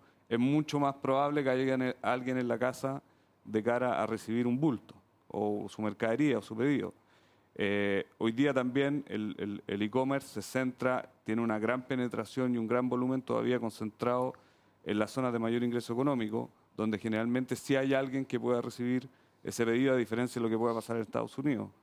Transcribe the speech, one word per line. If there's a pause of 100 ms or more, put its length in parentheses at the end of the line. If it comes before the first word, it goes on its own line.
(320)
es
mucho
más
probable
que
haya
alguien,
alguien
en
la
casa (420)
de
cara
a
recibir
un
bulto, (320)
o
su
mercadería,
o
su
pedido. (640)
Eh, (120)
hoy
día
también
el,
el,
el
e-commerce
se
centra, (160)
tiene
una
gran
penetración
y
un
gran
volumen
todavía
concentrado (520)
en
las
zonas
de
mayor
ingreso
económico, (280)
donde
generalmente
sí
hay
alguien
que
pueda
recibir (340)
ese
pedido,
a
diferencia
de
lo
que
pueda
pasar
en
Estados
Unidos. (160)